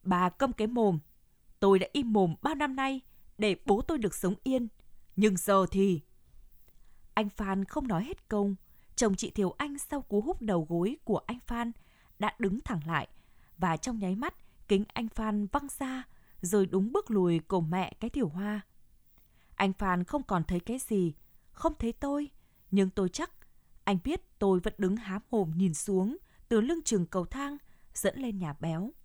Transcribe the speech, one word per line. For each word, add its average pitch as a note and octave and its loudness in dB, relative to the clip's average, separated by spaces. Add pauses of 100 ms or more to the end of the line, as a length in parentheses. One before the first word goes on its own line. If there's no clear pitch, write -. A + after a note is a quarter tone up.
"Bà F3+ 2
câm B3+ -2
cái G#3+ -2
mồm, A3 2 (600)
tôi G3 8
đã F#3 -2
im A#3+ -2
mồm F#3 4
bao D4+ 0
năm C#4 -2
nay C4+ -2 (360)
để G#3 0 (100)
bố G#3 4
tôi D#4+ -2
được G#3 -2
sống F#3+ -2
yên, C4 0 (480)
nhưng G3 4
giờ G3 4
thì." F#3+ 2 (1120)
Anh G#3+ 2
Phan G3 -2
không - -4
nói F#3+ 0
hết E4 -12
câu, G3+ 0 (440)
chồng G#3 2
chị - -6
Thiều F#3 0
Anh C#4+ -6
sau C#4+ -8
cú G3+ 0
húc C#4+ -4
đầu F#3 0
gối F3+ -2
của G3+ -2
anh A#3+ -8
Phan A#3 -4 (480)
đã G#3 -2
đứng G3 -2
thẳng F3 -4
lại D#3+ -2 (500)
và E3 0
trong A#3 -6
nháy F#3+ -2
mắt C#4 -6 (320)
kính G3+ 4 (100)
anh A3+ -4
Phan G#3 -2
văng C#4+ -2 (120)
ra C4 -6 (380)
rồi F#3+ 4
đúng F#3+ 0
bước G4 -2
lùi F3 4
của F3+ 0
mẹ F3 -2
cái A3+ -6
Thiểu B3 -2
Hoa. G3 -4 (920)
Anh F#3+ 2
Phan F3+ 0
không C#4 -4
còn F3 0
thấy F3 -2
cái A#3+ -6
gì, F#3 0 (380)
không D#4+ -2
thấy A#3 -2
tôi, C#4+ -4 (420)
nhưng F#3+ 4
tôi F#3 -2
chắc - -6 (520)
anh G3 2
biết - -6
tôi F#3+ 4
vẫn F3+ -4
đứng G3 0
há G#3 -6 (120)
mồm F#3+ 0
nhìn F3+ 2
xuống G3+ 0 (300)
từ A3 4
lưng D#4+ -2
chừng F#3+ 2
cầu F3+ -4
thang C#4 -8 (360)
dẫn - -2
lên A#3 -4
nhà D#3+ -4
Béo. E3 -4 (120)